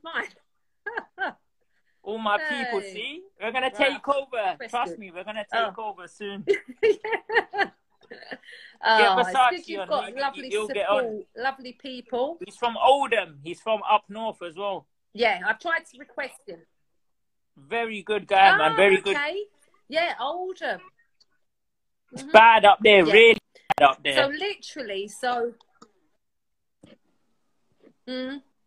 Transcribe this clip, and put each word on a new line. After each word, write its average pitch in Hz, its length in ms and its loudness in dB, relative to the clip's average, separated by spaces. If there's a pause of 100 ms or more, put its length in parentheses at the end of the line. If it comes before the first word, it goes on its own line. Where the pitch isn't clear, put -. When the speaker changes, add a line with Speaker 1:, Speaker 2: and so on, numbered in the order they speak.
Speaker 1:
mine. - 1300 -12
<laughs> - 640 -20
Speaker 2:
All 214 140 -10
my 208 200 -2
people, 254 420 -6
Speaker 1:
Hey. 196 120 -14
Speaker 2:
see? 269 300 -14 (180)
We're 214 100 -6
gonna 262 160 -4
Speaker 1:
Right. 262 80 -6
Speaker 2:
take 277 340 -2
over. 262 520 -4
Speaker 1:
That's 226 100 -16
Speaker 2:
Trust 240 220 -6
Speaker 1:
good. 233 80 -14
Speaker 2:
me, 196 100 -18
we're 180 140 -16
gonna 214 280 -12
Speaker 1:
Oh. 226 180 -2
Speaker 2:
take 185 80 -16
over 202 280 -12
soon. 202 440 -12
Speaker 1:
<laughs> 403 60 2 (1500)
Yeah. - 1080 0
Oh, 190 40 2
it's 247 120 0
Speaker 2:
Versace 254 200 4
Speaker 1:
good 349 180 -8
you've 302 120 -8
Speaker 2:
on, - 80 -10
Speaker 1:
got 285 260 -2
Speaker 2:
he, 269 60 -10
Speaker 1:
lovely 277 300 -6
Speaker 2:
he'll 214 180 -4
get 208 200 -4
on. 233 140 0
Speaker 1:
support, 214 240 -8 (100)
lovely 254 360 -8
people. 254 720 -8
Speaker 2:
He's 202 120 -20
from 233 200 -4
Oldham. 220 680 0
He's 165 180 -14
from 220 220 -4
up 208 260 0
north 220 360 -10
as 170 100 -14
well. 190 320 -8 (260)
Speaker 1:
Yeah, 208 320 -2
I've 220 140 -4
tried 330 280 -6
to 247 120 -20
request 277 480 -14
him. 170 140 -16 (960)
Speaker 2:
Very 214 460 -8
good 202 260 -6
guy, 190 280 6
man. 156 160 2
Speaker 1:
Oh, 151 40 -2
Speaker 2:
Very 190 240 4
good. 392 160 -2
Speaker 1:
okay. 302 240 -4 (480)
Yeah, 320 320 -4
Oldham. 320 600 -8 (1300)
Speaker 2:
It's 254 100 -16
Speaker 1:
Mm-hmm. 277 80 -16
Speaker 2:
bad 220 340 8
up 202 160 8
there, 208 240 8
Speaker 1:
Yeah. 156 80 2
Speaker 2:
really 226 260 8 (380)
bad 143 140 8
up - 140 -6
there. 139 100 -2
Speaker 1:
So 269 140 2
literally, 277 800 -10
so, 240 460 -6 (2500)
mm, 254 340 -10 (240)